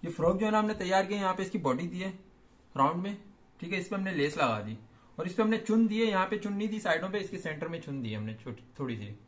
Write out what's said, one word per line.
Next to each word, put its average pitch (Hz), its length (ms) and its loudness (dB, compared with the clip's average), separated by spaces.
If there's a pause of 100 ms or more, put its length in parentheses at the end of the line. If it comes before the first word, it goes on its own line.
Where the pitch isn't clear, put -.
ये 165 80 -6
फ्रॉक 175 280 4
जो 214 80 2
है 214 60 2
ना 214 60 6
हमने 214 180 2
तैयार 190 300 2
की 202 80 -2
है, 202 60 -2
यहाँ 190 140 2
पे 190 80 -4
इसकी 190 180 -4
बॉडी 139 260 0
दी 175 140 -6
है 190 100 -4 (640)
राउंड 156 280 2
में, 196 140 -6 (440)
ठीक 175 120 -8
है। 185 80 -2
इस 175 80 -6
पे 202 80 -4
हमने 190 160 -2
लेस 147 260 0
लगा 117 220 2
दी 107 160 -6 (420)
और - 80 -2
इस 180 80 -6
पे 226 80 2
हमने 220 180 4
चुन 220 280 6
दी 214 120 2
है, 226 60 4
यहाँ 190 200 4
पे 208 120 -2
चुन 208 140 -4
नहीं 208 160 -2
दी, 214 120 -4
साइडों 180 300 0
पे 208 100 -2
इसके 190 180 -8
सेंटर 160 300 -6
में 165 120 -6
चुन 139 220 -6
दी 113 80 -4
है 107 60 -4
हमने 107 180 -6
छोटी, 113 300 -12 (140)
थोड़ी 127 180 -4
सी। 104 140 -8 (180)